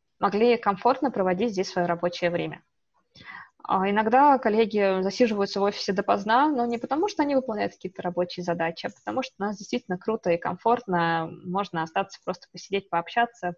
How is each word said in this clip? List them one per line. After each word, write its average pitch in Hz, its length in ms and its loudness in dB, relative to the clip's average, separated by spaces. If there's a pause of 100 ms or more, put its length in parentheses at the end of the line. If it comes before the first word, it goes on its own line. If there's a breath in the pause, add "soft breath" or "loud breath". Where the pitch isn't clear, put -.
(200)
могли 214 380 4
комфортно 240 520 2
проводить 196 420 0
здесь 190 180 -2
своё 175 180 0
рабочее 175 420 -2
время. 160 320 -4 (1040 loud breath)
А, 190 260 0
иногда 233 480 6
коллеги 208 640 2
засиживаются 196 580 0
в 196 40 2
офисе 202 300 0
допоздна, 202 560 2
но 247 160 0
не 233 120 -2
потому, 302 300 -2
что 415 160 -2
они 285 120 0
выполняют 214 380 -2
какие-то - 280 -12
рабочие 175 420 -4
задачи, 170 440 -4
а - 20 -8
потому 214 320 -6
что - 160 -14
у 196 60 -6
нас 202 140 -4
действительно 202 400 -6
круто 220 340 -2
и 170 60 2
комфортно, 170 920 -2 (140)
можно 185 400 -4
остаться 190 400 -6
просто - 280 -8
посидеть, 196 380 -8
пообщаться, 175 680 -2